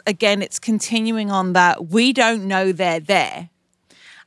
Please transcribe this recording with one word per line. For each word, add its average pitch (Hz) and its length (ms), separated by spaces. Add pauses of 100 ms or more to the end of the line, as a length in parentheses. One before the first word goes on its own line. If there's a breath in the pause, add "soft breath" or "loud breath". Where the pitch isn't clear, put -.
again, 202 360
it's - 180
continuing 220 720
on 185 220
that. 175 360
We 240 240
don't 226 340
know 190 240
they're 170 280
there. 165 500 (760 loud breath)